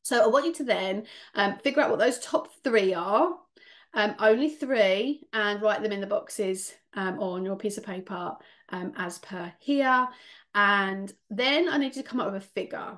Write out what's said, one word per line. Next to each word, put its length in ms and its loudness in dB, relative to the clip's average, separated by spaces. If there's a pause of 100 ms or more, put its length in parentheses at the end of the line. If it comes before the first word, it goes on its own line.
So 220 2
I 40 6
want 200 4
you 60 -2
to 100 -8
then, 400 -2 (320)
um, 240 0
figure 240 2
out 80 2
what 80 0
those 180 2
top 320 -4 (140)
three 320 2
are, 420 2 (580)
um, 240 0
only 300 4
three, 840 0
and 280 -2
write 220 2
them 80 -2
in 100 -4
the 60 -6
boxes, 680 -4 (220)
um, 240 -4
on 260 -4
your 100 -2
piece 220 -6
of 80 -12
paper, 500 -8 (340)
um, 280 -6
as 220 -6
per 400 -12
here. 480 2 (480)
And 580 2 (160)
then 400 2
I 80 0
need 180 -2
you 60 -6
to 80 -12
come 100 -4
up 140 -2
with 100 -8
a 40 -18
figure. 500 -8